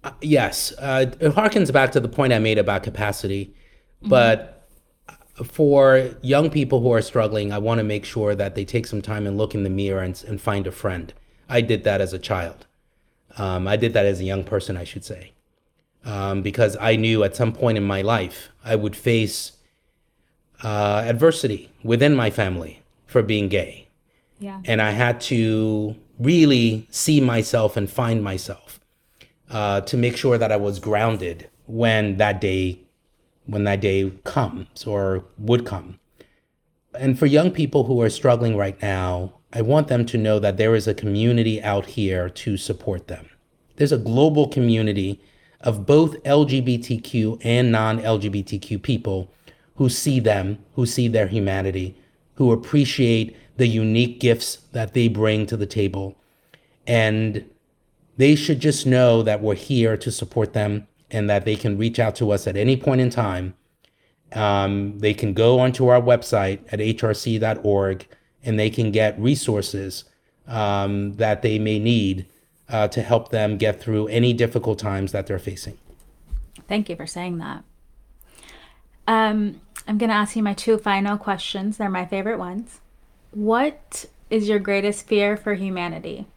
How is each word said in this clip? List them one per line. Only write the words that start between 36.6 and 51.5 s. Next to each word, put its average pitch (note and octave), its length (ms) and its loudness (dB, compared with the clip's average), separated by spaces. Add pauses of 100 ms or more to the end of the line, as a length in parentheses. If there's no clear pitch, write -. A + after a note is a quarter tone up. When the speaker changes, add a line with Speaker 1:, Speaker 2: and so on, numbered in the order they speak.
Speaker 1:
And C3 220 0
for D#3+ 60 4
young D3+ 260 4
people D3 320 0
who A#2+ 180 0
are A2+ 80 4
struggling A#2 460 2
right G2 260 -4
now, F#2 520 -4 (180)
I A#2+ 100 -4
want D3 260 4
them A#2+ 200 0
to A#2+ 100 -2
know G#2+ 220 2
that G2+ 180 0
there A2 180 4
is G#2+ 120 0
a G#2+ 60 0
community A2 720 0
out G2+ 220 -2
here F#2 440 -2
to - 280 -6
support F#2+ 500 -6
them. - 220 -16 (480)
There's C#3+ 140 2
a C#3 60 2
global C3+ 500 4
community A2 720 0 (420)
of G#2 240 -2
both D3+ 300 4 (100)
L D3 200 4
G C3 160 0
B B2 160 0
T A#2 220 -4
Q A2+ 420 -2
and A#2+ 300 2
non-L A2 480 2
G G#2 100 -4
B G2+ 140 -4
T G2 160 -8
Q G#2 180 -8
people G2 540 -4 (440)
who C3+ 140 2
see C3 300 0
them, G#2 400 0 (160)
who B2 100 0
see A#2+ 220 0
their A2 200 2
humanity, F#2+ 680 -2 (380)